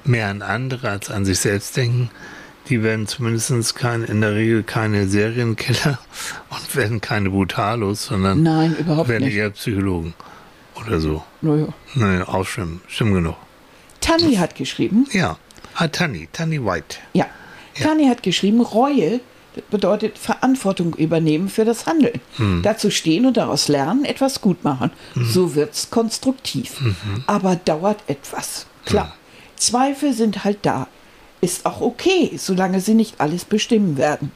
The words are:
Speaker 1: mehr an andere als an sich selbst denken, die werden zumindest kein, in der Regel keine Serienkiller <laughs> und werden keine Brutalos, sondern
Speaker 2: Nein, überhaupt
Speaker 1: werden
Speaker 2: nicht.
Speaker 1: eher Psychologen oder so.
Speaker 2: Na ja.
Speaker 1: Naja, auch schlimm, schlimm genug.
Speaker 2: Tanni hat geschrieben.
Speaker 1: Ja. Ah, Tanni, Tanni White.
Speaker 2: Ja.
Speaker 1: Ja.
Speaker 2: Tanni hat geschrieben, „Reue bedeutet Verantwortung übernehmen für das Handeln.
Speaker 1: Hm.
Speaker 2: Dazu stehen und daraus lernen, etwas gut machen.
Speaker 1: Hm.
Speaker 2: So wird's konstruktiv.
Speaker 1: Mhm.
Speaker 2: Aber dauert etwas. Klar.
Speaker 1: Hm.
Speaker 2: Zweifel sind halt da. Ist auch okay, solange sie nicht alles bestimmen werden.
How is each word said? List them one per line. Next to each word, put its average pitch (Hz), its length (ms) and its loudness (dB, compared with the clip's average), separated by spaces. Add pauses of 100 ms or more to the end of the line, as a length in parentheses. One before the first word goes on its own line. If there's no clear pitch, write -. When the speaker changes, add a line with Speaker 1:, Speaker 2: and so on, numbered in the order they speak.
Speaker 1:
mehr 117 240 2
an 101 140 -6
andere 120 460 -4
als 101 220 -6
an 101 160 -2
sich 92 140 2
selbst 101 360 -2
denken, 123 340 0 (600)
die 113 120 2
werden 110 240 0
zumindest 113 720 -2
kein, 117 260 -2
in 107 200 0
der 104 120 2
Regel 113 280 2
keine 104 440 0
Serienkiller 113 920 0 (260)
<laughs> - 260 -12
und - 240 -12
werden 113 280 0
keine 104 280 0
Brutalos, 101 760 0
sondern 98 360 2
Speaker 2:
Nein, 160 360 4
überhaupt 160 320 0
Speaker 1:
werden 120 160 0
Speaker 2:
nicht. 107 100 -2
Speaker 1:
eher 104 140 0
Psychologen 95 640 -2 (600)
oder 110 260 -2
so. 78 220 -2 (200)
Speaker 2:
Na 156 140 2
ja. 151 120 0 (260)
Speaker 1:
Naja, 98 340 2
auch 92 180 -2
schlimm, 85 420 -8
schlimm 110 240 0
genug. 82 240 0 (640)
Speaker 2:
Tanni 320 360 4
hat 170 200 0
geschrieben. 180 560 0
Speaker 1:
Ja. 127 240 0 (380)
Ah, 170 140 0
Tanni, 113 440 -4
Tanni 160 320 -4
White. 90 320 -2 (160)
Speaker 2:
Ja. - 140 2 (500)
Speaker 1:
Ja. - 100 -2
Speaker 2:
Tanni 302 220 4
hat 240 160 2
geschrieben, 202 380 2
„Reue 233 580 2 (500)
bedeutet 202 480 0
Verantwortung 196 760 0
übernehmen 160 540 2
für 220 160 0
das 226 220 0
Handeln. 302 340 2 (160)
Speaker 1:
Hm. 92 260 2
Speaker 2:
Dazu 110 280 2
stehen 170 360 2
und 247 100 4
daraus 147 320 0
lernen, 160 360 2
etwas - 360 -2
gut 180 240 0
machen. 139 260 0 (240)
Speaker 1:
Hm. 123 100 0
Speaker 2:
So 160 300 2
wird's 151 360 -2
konstruktiv. - 880 -2
Speaker 1:
Mhm. 104 460 -4
Speaker 2:
Aber 190 300 2
dauert 185 500 0
etwas. - 600 -10 (200)
Klar. 196 200 0
Speaker 1:
Hm. - 60 -16 (440)
Speaker 2:
Zweifel 269 560 0
sind 220 320 0
halt 202 180 0
da. 131 260 -2 (520)
Ist - 240 -2
auch - 160 -4
okay, 330 560 0
solange 190 440 0
sie 214 140 2
nicht 220 260 2
alles 156 240 -2
bestimmen 208 520 2
werden. 143 400 -2